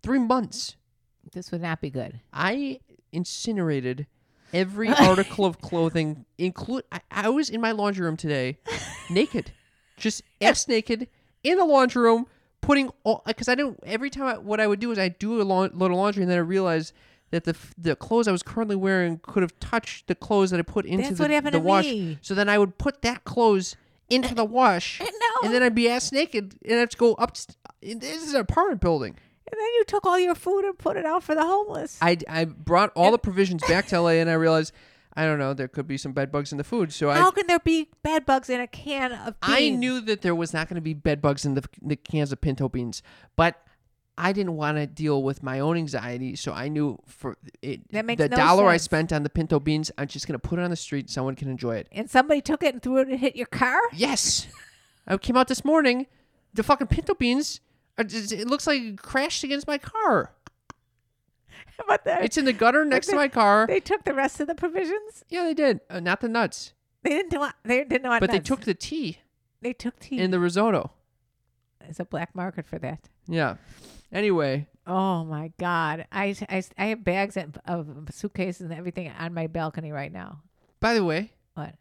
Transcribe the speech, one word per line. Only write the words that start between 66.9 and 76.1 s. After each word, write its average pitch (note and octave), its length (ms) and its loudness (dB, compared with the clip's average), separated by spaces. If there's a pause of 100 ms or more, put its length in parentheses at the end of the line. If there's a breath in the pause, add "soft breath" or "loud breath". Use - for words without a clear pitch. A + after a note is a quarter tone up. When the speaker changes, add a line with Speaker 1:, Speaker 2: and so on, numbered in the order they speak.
Speaker 2:
They E4+ 80 0
didn't E4 280 -2
want, C#4+ 160 -2 (100)
they B3 200 0
didn't C4 240 -2
want A#3 120 2
Speaker 1:
But F#3+ 100 2
they G3 80 2
Speaker 2:
nuts. D3 100 -4
Speaker 1:
took C4 140 0
the G3 120 -2
tea C#4 440 -6 (440)
Speaker 2:
They B3 100 -4
took - 260 -10
tea. B3+ 220 -8
Speaker 1:
and F#3 120 0
the F3+ 60 2
risotto. F3+ 540 0 (880)
Speaker 2:
There's - 180 -16
a F3 60 -8
black E3 300 -10
market F3+ 320 -10
for - 120 -12
that. D3+ 300 -12 (180)
Speaker 1:
Yeah. D3+ 300 -2 (560 loud breath)
Anyway. D#3+ 560 0 (180)
Speaker 2:
Oh F#3 380 -2
my D#3+ 340 -10
God. E3 540 -2